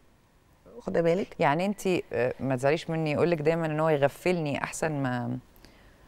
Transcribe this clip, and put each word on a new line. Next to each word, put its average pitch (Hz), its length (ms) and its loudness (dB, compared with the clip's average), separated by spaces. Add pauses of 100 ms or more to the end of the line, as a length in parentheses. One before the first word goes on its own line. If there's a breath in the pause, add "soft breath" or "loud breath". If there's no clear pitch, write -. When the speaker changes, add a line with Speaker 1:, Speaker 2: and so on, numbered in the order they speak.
(760)
Speaker 1:
واخدة - 240 -2
بالك؟ 170 400 0
Speaker 2:
يعني 170 260 4
أنتِ، 202 200 -4 (260)
آه، 123 280 0
ما 135 160 0
تزعليش 143 340 0
مني 160 220 -2
يقول 143 180 2
لك 170 120 2
دايمًا 165 240 2
إن 151 140 -2
هو 160 80 2
يغفلني 151 760 0
أحسن - 280 -4
ما، 123 460 -4 (680 soft breath)